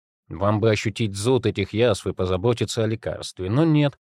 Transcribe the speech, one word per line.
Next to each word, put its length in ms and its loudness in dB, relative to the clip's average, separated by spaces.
Вам 320 0
бы 120 4
ощутить 440 -2
зуд 300 2
этих 280 -2
язв 340 2
и 60 -2
позаботиться 720 -2
о 40 0
лекарстве, 600 -6
но 140 2
нет. 340 2